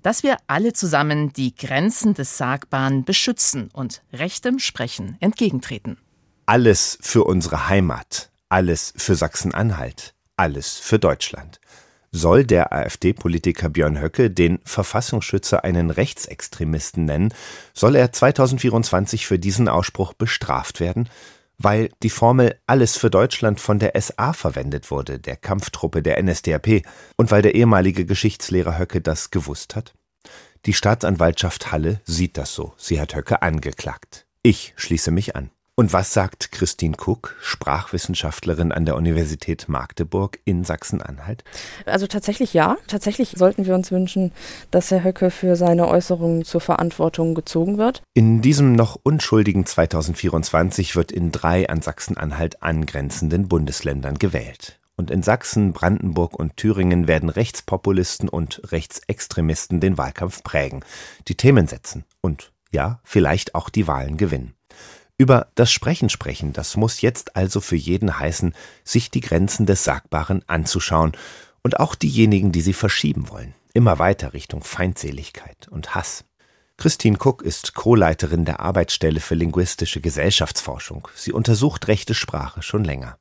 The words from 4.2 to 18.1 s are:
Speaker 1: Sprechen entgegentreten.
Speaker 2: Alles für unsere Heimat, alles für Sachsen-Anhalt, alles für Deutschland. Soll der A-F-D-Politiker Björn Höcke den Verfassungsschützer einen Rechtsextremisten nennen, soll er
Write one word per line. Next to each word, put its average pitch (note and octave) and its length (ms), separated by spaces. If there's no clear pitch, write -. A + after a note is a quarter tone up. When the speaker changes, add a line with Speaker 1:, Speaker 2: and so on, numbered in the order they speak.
Speaker 1:
Sprechen A#2+ 580
entgegentreten. C#3 800
Speaker 2:
Alles A2+ 540
für - 240
unsere D#2+ 440
Heimat, F2+ 640
alles F2+ 480
für - 200
Sachsen-Anhalt, E2 1000
alles D2 400
für - 240
Deutschland. - 580
Soll E2+ 320
der F#2+ 300
A-F-D-Politiker E2+ 960
Björn D2+ 320
Höcke G2+ 300
den F2 340
Verfassungsschützer - 960
einen E2+ 280
Rechtsextremisten - 1120
nennen, D#2+ 300
soll B2+ 220
er B2 160